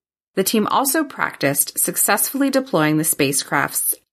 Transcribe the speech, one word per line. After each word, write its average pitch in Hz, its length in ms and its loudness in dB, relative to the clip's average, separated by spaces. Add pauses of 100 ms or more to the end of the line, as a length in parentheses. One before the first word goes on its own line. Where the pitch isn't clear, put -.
(340)
The 190 100 0
team 214 220 2
also 277 380 0
practiced - 720 -2
successfully 214 720 0
deploying 175 480 2
the 151 60 2
spacecraft's 143 880 -2 (180)